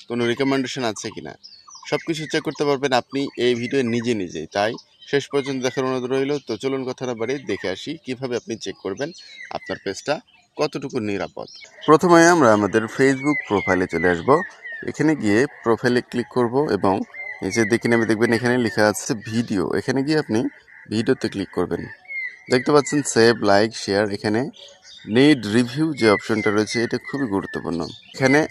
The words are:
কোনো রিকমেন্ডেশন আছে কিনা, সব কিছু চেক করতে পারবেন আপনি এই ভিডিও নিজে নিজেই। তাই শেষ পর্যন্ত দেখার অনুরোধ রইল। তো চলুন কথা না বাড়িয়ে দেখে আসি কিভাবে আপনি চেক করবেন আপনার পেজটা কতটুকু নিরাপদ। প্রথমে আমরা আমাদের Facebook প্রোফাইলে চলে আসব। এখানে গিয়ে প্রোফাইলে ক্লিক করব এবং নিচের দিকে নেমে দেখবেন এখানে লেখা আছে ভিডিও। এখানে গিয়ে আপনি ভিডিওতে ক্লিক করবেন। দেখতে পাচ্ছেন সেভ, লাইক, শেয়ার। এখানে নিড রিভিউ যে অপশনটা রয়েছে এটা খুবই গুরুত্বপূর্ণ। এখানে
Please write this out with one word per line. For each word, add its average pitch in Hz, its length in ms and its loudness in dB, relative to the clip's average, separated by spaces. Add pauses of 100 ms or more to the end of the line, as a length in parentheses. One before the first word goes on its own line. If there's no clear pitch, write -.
কোনো 120 220 -2
রিকমেন্ডেশন 135 600 -2
আছে - 220 -10
কিনা, 73 180 -14 (580)
সব 147 160 -2
কিছু 160 160 -4 (100)
চেক 160 140 -2
করতে 151 220 -4
পারবেন 135 320 0
আপনি 139 200 -6 (240)
এই 123 160 4
ভিডিও 123 200 -2 (140)
নিজে 120 180 -2 (100)
নিজেই। 82 240 -8 (100)
তাই 104 160 0 (380)
শেষ 139 220 0
পর্যন্ত 135 340 -2
দেখার 131 220 -2
অনুরোধ 131 240 -4
রইল। 135 200 0 (140)
তো 117 60 -4 (100)
চলুন 135 260 -4
কথা 127 200 -8
না 123 120 -4
বাড়িয়ে 131 200 -4 (100)
দেখে 98 240 -4
আসি - 160 -10 (140)
কিভাবে 127 360 -6
আপনি 110 120 -10 (120)
চেক 95 200 -8
করবেন 98 240 -6 (480)
আপনার - 280 -10
পেজটা 98 300 -6 (420)
কতটুকু 147 420 -4 (120)
নিরাপদ। 92 380 -6 (400)
প্রথমে 165 300 8 (160)
আমরা 143 220 6
আমাদের 104 260 2 (140)
Facebook 135 420 2 (100)
প্রোফাইলে 92 440 2
চলে 85 220 2
আসব। 85 160 0 (600)
এখানে 151 220 0 (100)
গিয়ে 104 160 4 (260)
প্রোফাইলে 123 360 2 (100)
ক্লিক 120 260 -4
করব 120 180 0 (220)
এবং 95 180 2 (480)
নিচের 107 300 0
দিকে 117 180 2
নেমে 113 200 2
দেখবেন 107 280 2
এখানে 123 160 0 (120)
লেখা 107 240 0
আছে - 220 -4 (180)
ভিডিও। 110 340 -2 (140)
এখানে 131 280 -2
গিয়ে 156 180 0
আপনি 110 160 0 (520)
ভিডিওতে 117 400 0
ক্লিক 98 240 -6
করবেন। 87 260 -2 (720)
দেখতে 127 220 2
পাচ্ছেন 147 240 2 (140)
সেভ, 117 220 6 (160)
লাইক, 104 200 4 (120)
শেয়ার। 101 220 0 (120)
এখানে 107 240 0 (760)
নিড 143 240 6 (160)
রিভিউ 123 300 0 (140)
যে 113 140 4
অপশনটা 107 420 0
রয়েছে 107 200 0 (100)
এটা 123 100 -4 (100)
খুবই 139 280 -4
গুরুত্বপূর্ণ। 85 460 -4 (340)
এখানে 135 240 2 (120)